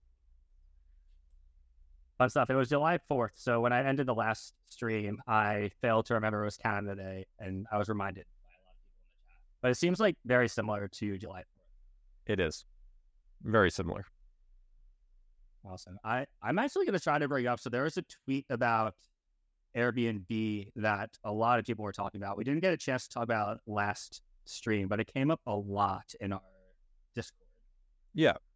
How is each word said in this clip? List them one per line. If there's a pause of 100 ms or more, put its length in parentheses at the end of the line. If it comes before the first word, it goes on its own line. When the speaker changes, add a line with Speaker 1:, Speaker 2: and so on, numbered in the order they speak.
(2250)
Speaker 1:
Fun
stuff.
It
was
July (100)
fourth,
so
when
I
ended
the
last (140)
stream,
I (100)
failed
to
remember
it
was
Canada
Day, (100)
and
I
was
reminded (180)
by
a
lot
of
people
in
the
chat.
But
it
seems,
like,
very
similar
to
July (100)
fourth. (580)
Speaker 2:
It
is. (760)
Very
similar. (1600)
Speaker 1:
Awesome.
I, (180)
I'm
actually
gonna
try
to
bring
up,
so
there
was
a (220)
tweet
about (840)
Airbnb
that (120)
a
lot
of
people
were
talking
about.
We
didn't
get
a
chance
to
talk
about
last (220)
stream,
but
it
came
up
a
lot
in
our (760)
Discord. (640)
Speaker 2:
Yeah. (220)